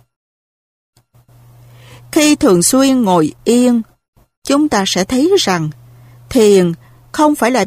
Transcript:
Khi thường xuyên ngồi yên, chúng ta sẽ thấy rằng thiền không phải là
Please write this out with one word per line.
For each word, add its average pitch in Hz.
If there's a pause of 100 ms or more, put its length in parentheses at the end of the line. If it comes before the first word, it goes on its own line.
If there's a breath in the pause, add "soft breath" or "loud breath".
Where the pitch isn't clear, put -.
(2000 soft breath)
Khi 302
thường 185
xuyên 262
ngồi 180 (120)
yên, 240 (640)
chúng 294
ta 202
sẽ 185
thấy 277
rằng 165 (600 soft breath)
thiền 196 (400 soft breath)
không 302
phải 240
là 233